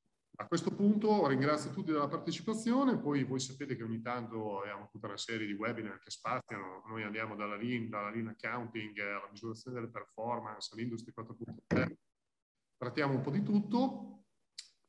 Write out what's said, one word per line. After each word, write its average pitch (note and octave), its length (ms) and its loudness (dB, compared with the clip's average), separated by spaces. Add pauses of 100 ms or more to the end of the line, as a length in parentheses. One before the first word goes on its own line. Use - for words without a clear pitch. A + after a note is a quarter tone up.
(380)
a - 100 -8
questo E3+ 280 2
punto G#3 520 6
ringrazio C#3 440 4
tutti D#3+ 200 -2
della D3 160 4
partecipazione, A3+ 920 2
poi C#3+ 240 2
voi C3 160 0
sapete C3 360 -4
che A2+ 80 -8
ogni A2+ 180 -2
tanto A2 580 -4
abbiamo G2+ 320 -8
tutta G#2+ 160 -10
una G2+ 100 -6
serie A2 300 -4
di G2+ 60 -2
webinar G#2 460 -4
che - 120 -20
spaziano, G2+ 760 -6
noi A2 160 -6
andiamo G#2+ 320 -4
dalla G#2 200 -4
Lean, A2+ 340 -2
dalla G#2 200 -4
Lean A2+ 180 -4
Accounting, A2+ 720 -6
alla G2+ 320 -6
misurazione A2+ 480 -8
delle A2+ 120 -6
performance, A2 840 -6
all'Industria A2+ 400 -6
quattro A#2 220 -10
punto - 320 -10
zero, - 280 4 (800)
trattiamo C#3 360 2
un B2+ 80 4
po' C#3+ 100 0
di G3+ 120 4
tutto, G#3+ 840 2 (640)